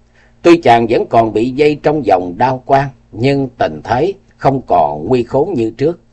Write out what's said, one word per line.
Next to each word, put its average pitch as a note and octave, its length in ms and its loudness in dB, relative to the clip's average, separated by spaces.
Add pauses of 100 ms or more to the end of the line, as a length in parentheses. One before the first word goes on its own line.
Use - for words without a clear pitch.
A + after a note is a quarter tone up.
(420)
Tuy E3+ 140 6
chàng A#2 340 2
vẫn D#3+ 160 0
còn A2+ 260 2
bị A2 180 0
dây D3 320 0
trong D3+ 200 0
vòng F#2 360 0
đao A2+ 280 -2
quang, C#3 220 0 (240)
nhưng C3+ 360 -2 (100)
tình D#2 260 -4
thế B2 280 -2 (240)
không C3+ 300 -2
còn D2+ 420 0
nguy B2 140 2
khốn D3 320 -2
như A2+ 160 -2
trước. D#3+ 300 -4 (120)